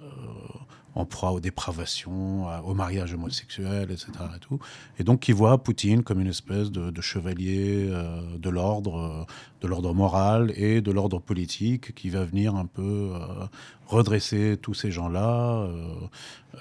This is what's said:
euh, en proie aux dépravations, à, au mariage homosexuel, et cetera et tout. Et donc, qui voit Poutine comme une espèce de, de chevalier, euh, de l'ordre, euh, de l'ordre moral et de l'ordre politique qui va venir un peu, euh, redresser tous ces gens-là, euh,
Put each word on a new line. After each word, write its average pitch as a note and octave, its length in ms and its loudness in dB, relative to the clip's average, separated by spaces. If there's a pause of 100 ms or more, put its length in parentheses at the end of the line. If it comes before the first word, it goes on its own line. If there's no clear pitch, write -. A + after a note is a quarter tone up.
euh, D3 60 -18 (880)
en E2 100 0
proie - 260 -2
aux F2+ 80 0
dépravations, F#2 1080 -4
à, E2+ 140 -6
au F#2+ 140 -4
mariage F#2 400 -2
homosexuel, F#2+ 720 -6
et F2+ 80 -6
cetera E2+ 380 -10
et F2+ 40 -14
tout. C3+ 200 -8 (400)
Et F2+ 40 0
donc, B2 180 6
qui - 100 4
voit A2 260 8
Poutine A2+ 460 4
comme F#2+ 180 0
une F#2+ 60 2
espèce G2+ 420 -2
de, F2+ 220 -4
de E2+ 100 -6
chevalier, F#2+ 880 0
euh, E2+ 480 -4
de E2+ 140 -4
l'ordre, F#2+ 480 0
euh, D#2+ 340 -6 (280)
de F2 60 -4
l'ordre F2+ 280 -2
moral G2 600 4
et G#2+ 260 4
de G2+ 100 0
l'ordre F#2+ 260 2
politique G#2 800 -2
qui F#2 160 -8
va F#2+ 140 0
venir G2+ 300 2
un F#2 120 -2
peu, G2+ 440 -4
euh, F2 360 -8 (400)
redresser G#2+ 720 4
tous G#2 140 -6
ces G2+ 160 -4
gens-là, G#2+ 720 0
euh, E2+ 320 -6 (640)